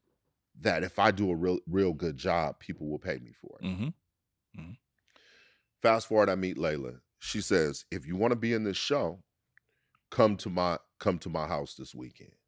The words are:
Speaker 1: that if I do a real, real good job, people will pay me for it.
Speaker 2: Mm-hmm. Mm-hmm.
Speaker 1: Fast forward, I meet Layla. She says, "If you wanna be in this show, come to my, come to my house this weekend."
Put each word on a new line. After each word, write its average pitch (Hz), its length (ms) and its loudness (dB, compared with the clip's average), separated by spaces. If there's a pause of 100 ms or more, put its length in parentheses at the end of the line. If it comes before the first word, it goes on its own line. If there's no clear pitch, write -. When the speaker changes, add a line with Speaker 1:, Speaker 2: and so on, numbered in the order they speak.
(640)
Speaker 1:
that 85 200 2
if 92 160 -6
I 101 140 6
do 95 180 0
a 85 60 0
real, 90 220 0 (100)
real 92 240 2
good 78 240 -4
job, 82 440 -2
people 78 280 -10
will 76 100 -6
pay 73 200 -8
me 60 140 -20
for - 280 -20
it. - 60 -8
Speaker 2:
Mm-hmm. 95 180 -4 (760)
Mm-hmm. 82 140 -16 (1120)
Speaker 1:
Fast 113 260 4
forward, 107 220 6
I 92 40 4
meet 92 220 -2
Layla. 71 420 -4 (200)
She - 240 -6
says, 80 480 2
"If 73 160 -10
you 85 100 -6
wanna 120 200 2
be 113 180 -2
in 110 100 -2
this 98 140 -4
show, 95 440 -2 (880)
come 107 280 6
to - 120 -10
my, 87 280 0 (200)
come 92 220 0
to - 80 -10
my 80 180 -4
house 76 280 -6
this - 200 -16
weekend." - 380 -18 (160)